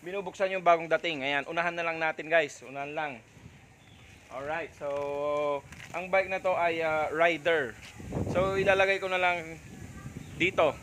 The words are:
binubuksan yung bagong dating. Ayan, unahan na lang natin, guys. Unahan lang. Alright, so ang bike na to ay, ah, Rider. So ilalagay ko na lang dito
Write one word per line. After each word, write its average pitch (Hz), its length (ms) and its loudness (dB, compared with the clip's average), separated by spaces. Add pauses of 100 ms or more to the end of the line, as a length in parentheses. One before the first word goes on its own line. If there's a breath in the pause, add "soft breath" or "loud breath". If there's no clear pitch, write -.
binubuksan 185 480 -4
yung 190 160 -2
bagong 170 320 6
dating. 156 240 -2
Ayan, 139 240 0
unahan 170 320 -2
na 170 80 -4
lang 165 160 -2
natin, 160 240 -2
guys. 156 400 2
Unahan 139 320 -10
lang. 151 140 -4 (1200)
Alright, 147 420 -6
so 147 140 -8 (1040)
ang 180 160 -8
bike 190 160 4
na 190 140 -4
to 185 160 2
ay, 165 240 2
ah, 156 320 0
Rider. 156 640 2 (560)
So 190 240 2
ilalagay 190 420 6
ko 190 80 -4
na 185 140 2
lang 165 400 0 (760)
dito 165 480 4